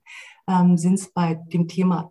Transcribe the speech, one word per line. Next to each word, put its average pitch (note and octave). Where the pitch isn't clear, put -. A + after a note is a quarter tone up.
ähm, F3+
sind's F#3
bei E3+
dem E3+
Thema F3+